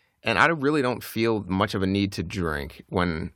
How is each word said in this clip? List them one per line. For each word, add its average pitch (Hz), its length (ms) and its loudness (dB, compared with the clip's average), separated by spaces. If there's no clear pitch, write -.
And 110 160 0
I 127 80 8
don't, 165 120 0
really 143 220 2
don't 123 220 -2
feel 113 400 0
much 95 320 0
of 95 80 0
a - 40 2
need 98 260 2
to 98 100 -6
drink 80 680 -6
when, 85 460 -2